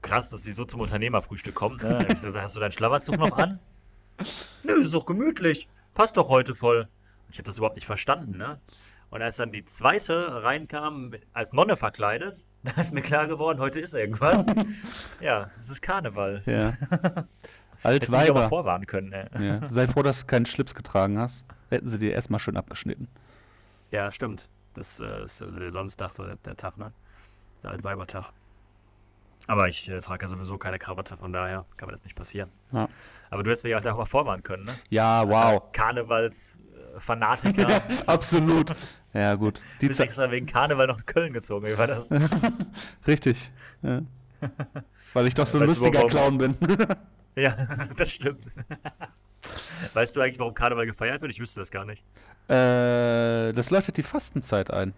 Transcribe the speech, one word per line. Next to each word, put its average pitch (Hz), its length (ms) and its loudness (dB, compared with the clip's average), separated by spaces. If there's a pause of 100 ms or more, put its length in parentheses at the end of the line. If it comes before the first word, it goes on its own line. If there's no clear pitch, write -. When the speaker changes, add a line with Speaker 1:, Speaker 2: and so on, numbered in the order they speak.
Speaker 1:
krass, 123 300 0
dass 101 120 -12
sie 104 100 -10
so 107 120 -6
zum 117 160 -10
Unternehmerfrühstück 104 720 -2
kommt, 117 280 -4
ne? 113 280 2
Ich - 100 2
so, 101 200 -6
„Hast 101 160 -8
du 107 40 -6
deinen 104 120 -2
Schlafanzug 135 460 0
noch 156 180 2
an?“ 185 220 2 (600)
<laughs> - 460 -10
„Nö, 330 160 4
ist 160 140 0
doch 160 100 0
gemütlich. 185 640 0 (240)
Passt 214 240 4
doch 180 140 4
heute 131 240 4
voll.“ 120 260 4 (460)
Und - 80 -20
ich - 40 -18
hab - 60 -14
das 104 140 -12
überhaupt 110 180 0
nicht - 100 -14
verstanden, 113 520 -2
ne? 135 200 -10 (520)
Und 110 100 -8
als 113 160 -4
dann 113 160 -2
die 104 140 -12
zweite 165 760 0
reinkam, 147 680 -4 (220)
als 113 180 -6
Nonne 170 240 4
verkleidet, 120 680 -2 (100)
<laughs> - 120 -20
da 131 160 -4
ist 170 140 -2
mir 139 80 -2
klar 147 240 2
geworden, 156 340 -2
heute 135 200 -2
ist 170 120 -10
irgendwas. 139 540 4 (400)
Speaker 2:
<laughs> - 340 -14
Speaker 1:
Ja, 104 300 0 (100)
es 117 80 -14
ist 135 140 -12
Karneval. 101 640 -4
Speaker 2:
Ja. 110 260 2 (180)
Speaker 1:
<laughs> 175 340 0 (600)
Speaker 2:
Alt 123 200 6
Speaker 1:
Hättest 113 80 -2
du 123 60 4
mich 156 120 6
aber 135 100 6
Speaker 2:
Weiber. 113 80 4
Speaker 1:
vorwarnen 95 380 0
können, 95 260 -6
ey. 98 140 -8 (180)
Speaker 2:
Ja. 101 240 -2
Sei 127 200 2
froh, 143 160 2
dass 139 160 2
du - 60 -14
keinen 117 200 2
Schlips - 300 -4
getragen 101 420 0
hast. 120 260 -4 (240)
Hätten - 200 -2
sie 113 100 -4
dir 107 140 0
erstmal 107 260 -2
schön - 180 -4
abgeschnitten. - 520 -8 (840)
Speaker 1:
Ja, 101 220 -4
stimmt. 107 360 -8 (260)
Das, - 260 -14
äh, 104 240 -10
ist, - 160 -18
äh, 90 320 -12
sonst 95 280 -10
dachte 95 240 -10
der, 95 120 -14
der 95 200 -16
Tag, 95 220 -12
ne? 107 140 -14 (720)
Der - 80 -10
Altweibertag. 95 540 -10 (1200)
Aber 104 180 2
ich, - 220 -6
äh, 95 100 -8
trage 92 280 -10
ja - 20 -8
sowieso 92 300 -10
keine 92 200 -8
Krawatte, 92 380 -10
von 90 160 -12
daher 92 320 -6 (120)
kann - 120 -14
mir - 40 -12
das - 120 -16
nicht - 100 -18
passieren. - 360 -10 (220)
Speaker 2:
Ja. 110 140 0 (440)
Speaker 1:
Aber 101 120 -6
du 104 80 0
hättest 117 140 -2
mich 117 100 0
auch 107 80 0
mal 113 240 -2
vorwarnen 117 380 0
können, 95 180 -8
ne? 107 100 -10 (160)
Speaker 2:
Ja, 113 400 4
wow. 110 440 6
Speaker 1:
Karnevals-, 117 880 0 (360)
äh, 95 40 -14
Fanatiker. 156 840 4 (120)
Speaker 2:
<laughs> - 120 -4
Absolut. 160 640 4 (400)
Ja, 104 220 4
gut. 104 260 0 (200)
Die 139 80 4
Speaker 1:
Bist 135 80 0
Speaker 2:
Ze- 135 80 4
Speaker 1:
extra 123 260 0
wegen 127 160 -2
Karneval 135 400 4
nach 120 180 -2
Köln 165 280 0
gezogen, 104 340 -6
wie 107 100 0
war 113 120 4
das? 117 220 -4 (480)
Speaker 2:
<laughs> - 500 -10
Richtig. 143 420 2 (320)
Ja. 135 200 -2 (380)
Speaker 1:
<laughs> - 760 -10
Speaker 2:
Weil 123 120 6
ich 123 80 2
doch 143 120 4
so 151 120 2
ein 143 100 8
Speaker 1:
Weißt 165 120 6
du, 123 60 6
Speaker 2:
lustiger 143 120 6 (160)
Speaker 1:
warum 139 240 6
Speaker 2:
Clown - 0 -
bin. 131 240 2
<laughs> 196 340 2 (380)
Speaker 1:
Ja, 135 180 2 (240)
<laughs> 120 200 -8
das - 140 2
stimmt. - 340 -4 (760)
<laughs> - 720 -14
Weißt 117 200 2
du 143 60 0
eigentlich, 131 180 0
warum 117 140 -4
Karneval 120 320 0
gefeiert 117 380 -4
wird? 143 100 -6
Ich - 80 -12
wüsste 110 200 -10
das 92 100 -10
gar 98 160 -8
nicht. 107 180 -14 (420)
Speaker 2:
Äh, 120 1080 4
das 120 160 0
läutet 190 260 2
die 156 60 -2
Fastenzeit - 680 -2
ein. 95 280 -2